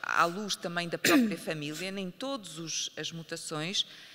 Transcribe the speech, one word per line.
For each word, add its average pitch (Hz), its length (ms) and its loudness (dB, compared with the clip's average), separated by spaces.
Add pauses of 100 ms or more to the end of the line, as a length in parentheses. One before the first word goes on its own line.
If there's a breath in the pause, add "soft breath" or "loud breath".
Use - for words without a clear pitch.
à - 220 4
luz 185 300 0
também 175 320 -2
da 165 120 -2
própria 247 380 6
<coughs> - 20 -8
família. 156 520 -4
Nem 190 200 -4
todos 202 480 -6
os, 160 360 -4
as 156 160 -6
mutações 165 760 -2 (300 loud breath)